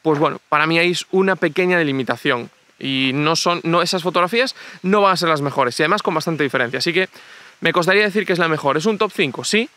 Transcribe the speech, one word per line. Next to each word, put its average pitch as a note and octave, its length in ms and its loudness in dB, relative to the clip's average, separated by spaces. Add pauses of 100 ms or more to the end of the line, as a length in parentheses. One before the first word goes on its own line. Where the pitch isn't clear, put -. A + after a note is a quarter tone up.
pues D#3 160 2
bueno, D3 300 0
para D3+ 180 2
mí E3 140 2
ahí F3 120 2
es E3+ 200 -4
una F#3+ 240 2
pequeña F3+ 420 0
delimitación. C3+ 720 -2 (300)
Y C3+ 340 -2
no D3+ 220 0
son, E3+ 280 0
no, E3 180 2
esas F3 220 -4
fotografías F3+ 520 -2 (260)
no G3+ 200 2
van G3 120 4
a F3 40 0
ser E3 120 0
las D#3 120 2
mejores, C3+ 380 -2
y D#3+ 40 2
además F#3+ 200 2
con G3 100 -2
bastante D#3 300 -2
diferencia. C3 360 -2
Así E3+ 120 -2
que F3+ 160 -2 (540)
me E3 100 2
costaría F3+ 320 4
decir G3+ 220 0
que F#3 80 0
es E3+ 60 0
la E3+ 100 2
mejor. D3 260 0
¿Es D#3 100 -2
un G#3+ 120 0
top G#3 160 0
cinco? C3+ 320 -4
Sí. A3+ 320 0